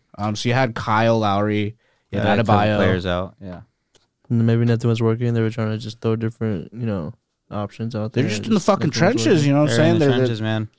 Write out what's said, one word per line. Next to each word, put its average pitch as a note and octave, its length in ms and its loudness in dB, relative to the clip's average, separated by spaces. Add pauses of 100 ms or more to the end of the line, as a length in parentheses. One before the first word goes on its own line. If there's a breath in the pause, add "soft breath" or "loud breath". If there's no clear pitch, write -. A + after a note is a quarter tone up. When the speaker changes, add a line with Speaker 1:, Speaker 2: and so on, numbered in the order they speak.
(180 soft breath)
Speaker 1:
Um, G#2 180 -4
so B2 140 -4
you A#2+ 60 2
had B2+ 200 0
Kyle A2+ 440 2
Lowry, G#2 560 0 (360)
you G2+ 60 -6
Speaker 2:
Yeah, A2 60 -2
Speaker 1:
had G#2+ 160 2
Speaker 2:
a A#2 40 2
couple G#2 120 2
Speaker 1:
Adebayo. G#2+ 220 2
Speaker 2:
players F#2 280 0
out, F2+ 360 -4
yeah. F2+ 200 -14 (680)
Speaker 3:
And A#2 160 2
maybe A#2 200 2
nothing A#2 240 0
was A2+ 120 0
working. A#2 320 0
They A#2 80 0
were A2 80 0
trying A2 220 -4
to A2 60 -6
just A2 240 -14
throw A2+ 140 0
different, A2 580 -6
you A#2 120 -8
know, F#2+ 280 -6 (380)
options G#2 440 -8
out G#2+ 180 -6
Speaker 1:
They're - 100 0
Speaker 3:
there. - 60 -2
Speaker 1:
just G#2+ 140 -4
in - 60 -4
the A3 80 2
Speaker 3:
Just F3 100 -4
Speaker 1:
fucking F#3+ 220 2
Speaker 3:
nothing - 0 -
was - 80 -4 (260)
Speaker 1:
trenches, - 20 0 (160)
Speaker 3:
working. C#3+ 60 2
Speaker 1:
you C#3 60 4
know D3 80 4
what D3+ 100 2
I'm A#2 60 2
Speaker 2:
They're D#3 80 4
in E3+ 60 4
Speaker 1:
saying? - 80 4
Speaker 2:
the D3+ 60 4
Speaker 1:
They're, C3 120 4
Speaker 2:
trenches, A#2+ 220 0
Speaker 1:
they're, A2 80 -4
Speaker 2:
man. A2 320 -2